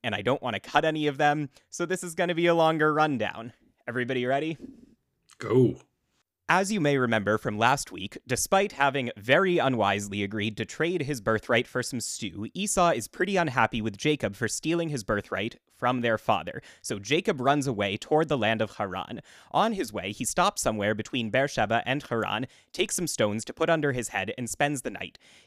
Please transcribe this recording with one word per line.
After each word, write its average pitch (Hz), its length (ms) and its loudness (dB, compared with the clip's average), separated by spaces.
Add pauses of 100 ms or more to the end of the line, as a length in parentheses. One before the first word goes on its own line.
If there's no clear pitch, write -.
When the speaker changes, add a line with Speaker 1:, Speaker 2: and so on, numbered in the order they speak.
Speaker 1:
and 107 140 -2
I 104 60 -4
don't 120 200 0
wanna 110 160 -4
cut 147 260 0
any 156 220 0
of 139 100 0
them, 147 320 2 (200)
so - 180 -6
this 180 160 -4
is 170 140 -10
gonna 175 180 0
be 170 120 2
a 170 100 6
longer 160 360 4
rundown. 123 600 0 (340)
Everybody 123 400 -2
ready? 151 320 0 (800)
Speaker 2:
Go. 117 380 4 (720)
Speaker 1:
As 190 240 2
you 208 80 0
may 143 180 4
remember 110 400 2
from 104 180 -4
last 123 360 2
week, - 340 -10
despite 196 460 0
having 135 440 0
very 160 420 4
unwisely 101 680 2
agreed 104 320 -2
to 117 80 -4
trade 165 380 -2
his 131 180 -4
birthright 113 480 2
for 123 160 -2
some 123 160 -6
stew, 101 520 -8
Esau 185 380 0
is 117 160 -2
pretty 196 300 -2
unhappy 127 440 0
with 104 160 -4
Jacob 143 380 0
for 113 140 -2
stealing 165 400 -2
his 135 160 -6
birthright 101 560 -4 (180)
from 123 240 0
their 113 160 2
father. 87 420 -2 (220)
So 113 160 -6
Jacob 143 420 0
runs 135 260 2
away 101 300 0
toward 156 320 2
the 147 80 0
land 110 240 2
of 110 160 -2
Haran. 95 460 -6 (280)
On 214 220 2
his 127 220 -4
way, 95 180 -4
he 110 140 -6
stops - 340 0
somewhere 107 340 2
between 110 360 -4
Beersheba 117 560 2
and 139 160 -2
Haran, 110 460 -2 (260)
takes - 220 -2
some 175 100 -2
stones 107 400 0
to - 80 -10
put 165 160 0
under 147 220 2
his 123 160 -4
head, 95 280 -4
and 120 140 -6
spends 147 320 0
the 123 80 -6
night. - 280 -12 (280)